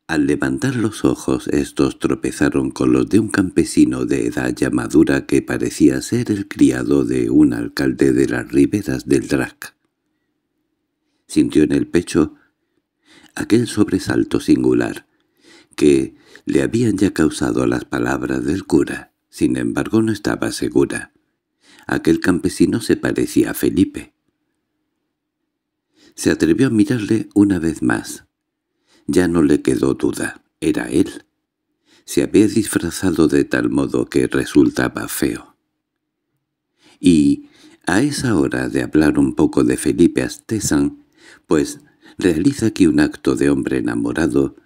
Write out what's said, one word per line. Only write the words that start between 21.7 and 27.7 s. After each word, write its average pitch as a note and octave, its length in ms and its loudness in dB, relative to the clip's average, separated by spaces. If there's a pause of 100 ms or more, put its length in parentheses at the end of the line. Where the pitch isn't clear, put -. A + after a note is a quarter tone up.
Aquel E2 340 0
campesino F#2 640 0
se - 140 0
parecía - 560 -2
a - 20 -12
Felipe. B1+ 580 -2 (2000)
Se - 160 0
atrevió E2+ 360 2
a B2 40 -2
mirarle G#2+ 640 0
una G2+ 240 2
vez D#2+ 240 -4